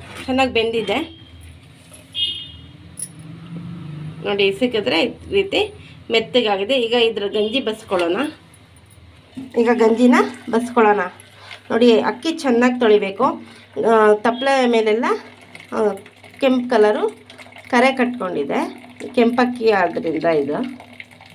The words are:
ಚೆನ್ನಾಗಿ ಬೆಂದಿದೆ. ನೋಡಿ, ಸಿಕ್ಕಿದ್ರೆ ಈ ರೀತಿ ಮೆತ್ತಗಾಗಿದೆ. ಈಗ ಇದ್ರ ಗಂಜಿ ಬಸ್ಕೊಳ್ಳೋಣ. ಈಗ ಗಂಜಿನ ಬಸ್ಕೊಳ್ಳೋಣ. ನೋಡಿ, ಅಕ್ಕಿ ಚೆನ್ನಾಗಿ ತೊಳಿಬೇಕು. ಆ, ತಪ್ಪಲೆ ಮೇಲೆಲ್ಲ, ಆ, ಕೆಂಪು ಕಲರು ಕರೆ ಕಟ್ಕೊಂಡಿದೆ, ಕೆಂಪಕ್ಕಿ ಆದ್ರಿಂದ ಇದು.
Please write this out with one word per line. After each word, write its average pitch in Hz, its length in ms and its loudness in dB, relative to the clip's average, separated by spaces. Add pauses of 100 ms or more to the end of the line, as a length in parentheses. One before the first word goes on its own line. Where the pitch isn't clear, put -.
(260)
ಚೆನ್ನಾಗಿ 262 280 0
ಬೆಂದಿದೆ. 226 420 -2 (3250)
ನೋಡಿ, 196 260 2
ಸಿಕ್ಕಿದ್ರೆ 247 480 0
ಈ 247 120 -2 (180)
ರೀತಿ 320 420 0 (380)
ಮೆತ್ತಗಾಗಿದೆ. 220 640 0
ಈಗ 233 200 0
ಇದ್ರ 220 340 0
ಗಂಜಿ 214 320 -2
ಬಸ್ಕೊಳ್ಳೋಣ. 196 580 -2 (1400)
ಈಗ 240 140 2
ಗಂಜಿನ 233 420 4 (360)
ಬಸ್ಕೊಳ್ಳೋಣ. 214 480 2 (720)
ನೋಡಿ, 226 300 6
ಅಕ್ಕಿ - 300 -4
ಚೆನ್ನಾಗಿ 247 480 0
ತೊಳಿಬೇಕು. 208 460 2 (640)
ಆ, 214 260 6
ತಪ್ಪಲೆ 247 520 0
ಮೇಲೆಲ್ಲ, 226 400 2 (680)
ಆ, 220 200 0 (460)
ಕೆಂಪು 254 300 0
ಕಲರು 233 400 2 (600)
ಕರೆ 254 220 4
ಕಟ್ಕೊಂಡಿದೆ, 202 1000 -4 (260)
ಕೆಂಪಕ್ಕಿ 240 560 2
ಆದ್ರಿಂದ 165 540 -2
ಇದು. 156 380 0 (720)